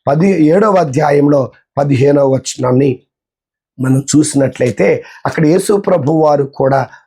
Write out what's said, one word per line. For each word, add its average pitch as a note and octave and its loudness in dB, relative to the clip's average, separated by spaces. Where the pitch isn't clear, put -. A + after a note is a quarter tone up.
పదిహేడవ F3 2
అధ్యాయంలో C#3+ 0
పదిహేనవ C#3 2
వచనాన్ని B2+ -2
మనం C3 0
చూసినట్లయితే, C#3+ 0
అక్కడ D#3 -2
యేసు F#3+ 0
ప్రభు F3+ 0
వారు D3+ 0
కూడా C3+ -2